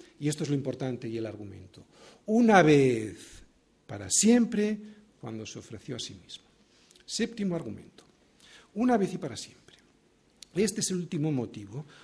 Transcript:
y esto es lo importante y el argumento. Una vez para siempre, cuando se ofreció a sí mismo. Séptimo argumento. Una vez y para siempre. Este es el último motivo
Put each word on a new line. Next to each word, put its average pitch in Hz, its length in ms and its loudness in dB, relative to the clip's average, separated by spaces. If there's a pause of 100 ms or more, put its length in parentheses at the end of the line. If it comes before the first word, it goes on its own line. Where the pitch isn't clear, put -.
(200)
y 147 80 -2
esto 151 160 -2
es 139 60 -6
lo 147 60 2
importante 127 520 -6
y 113 100 -8
el 113 100 -6
argumento. 101 580 -16 (400)
Una 214 380 6
vez 131 800 4 (420)
para 101 240 -10
siempre, 214 720 4 (420)
cuando 110 240 -10
se 110 140 -14
ofreció 120 380 -12
a - 20 -10
sí - 160 -12
mismo. - 300 -20 (600)
Séptimo 208 500 -4
argumento. - 480 -12 (720)
Una 240 240 2
vez 190 160 0
y 175 60 -8
para 135 180 -8
siempre. - 400 -18 (800)
Este 208 260 0
es - 80 -4
el 185 80 -2
último 160 340 -2
motivo 113 540 -6 (180)